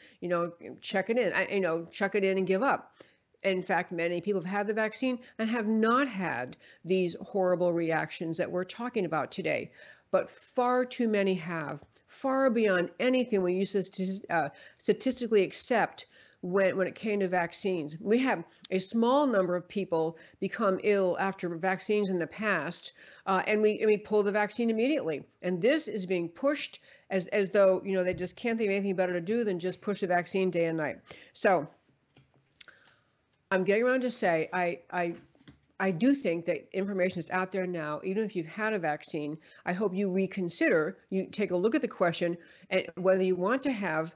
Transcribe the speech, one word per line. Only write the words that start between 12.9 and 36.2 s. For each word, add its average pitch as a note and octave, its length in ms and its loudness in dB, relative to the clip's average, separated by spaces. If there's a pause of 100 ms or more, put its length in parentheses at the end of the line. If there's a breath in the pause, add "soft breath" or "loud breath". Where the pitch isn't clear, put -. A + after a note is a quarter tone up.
anything A#3+ 420 2
we F3+ 100 2
used F#3+ 200 0
to G3 100 0
st-, F#3+ 480 -6
uh, D#3 180 0 (280 loud breath)
statistically A3+ 640 2
accept - 600 -2 (400 soft breath)
when, F#3 320 2
when F#3 80 2
it - 80 -4
came G#3 280 -4
to F#3 60 2
vaccines. E3+ 720 -2
We A3 200 2
have A3 240 0 (260 loud breath)
a F#3+ 80 0
small A#3 480 2
number F#3+ 300 2
of F3 120 -6
people E3 500 -2 (220 loud breath)
become G3 440 0
ill G3 360 2
after F#3+ 360 -4
vaccines F#3+ 560 0
in F3+ 80 0
the D#3 80 -2
past, E3+ 640 -4 (320 loud breath)
uh, F#3+ 220 2
and G#3+ 160 2
we, G#3+ 160 2
and A3 80 0
we G#3 100 6
pull G#3+ 240 0
the G3+ 100 0
vaccine G#3+ 380 0
immediately. A3 540 0 (180)
And F3+ 180 -2
this C#4+ 280 2
is F#3+ 180 -6
being F3 240 -2
pushed - 520 -4 (280 loud breath)
as, F#3+ 180 -2
as G3 220 0
though, F#3+ 340 6
you F#3+ 100 -2
know, F#3 100 2
they F3+ 100 0
just F3+ 220 -6
can't A#3 240 -2
think G#3+ 100 2
of G3 60 2
anything G3 200 0
better F3+ 180 2
to F3 80 -2
do A3 220 0
than G3 140 0
just F3+ 240 -4
push G3+ 200 -4
the G3 60 0
vaccine F3+ 440 0
day E3+ 140 2
and E3 120 0
night. D3 200 -4 (360 loud breath)
So E3+ 340 2 (1800 soft breath)
I'm F#3+ 140 2
getting G3+ 200 2
around B3+ 180 2
to A#3+ 100 -2
say, E3 420 0
I, F3 280 -2 (100)
I F3 240 -2 (640)
I G3 120 2
do A3 220 2
think F3 320 -2